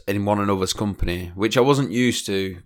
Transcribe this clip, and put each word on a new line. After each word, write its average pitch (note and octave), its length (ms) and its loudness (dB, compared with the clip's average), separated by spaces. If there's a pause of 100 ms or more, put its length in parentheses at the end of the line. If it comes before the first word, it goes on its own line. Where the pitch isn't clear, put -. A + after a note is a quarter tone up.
in G2+ 200 0
one G#2 140 2
another's G2 340 0
company, F2+ 600 -4
which G#2+ 220 0
I B2 60 6
wasn't C3+ 280 2
used A#2+ 360 0
to F#2+ 400 -4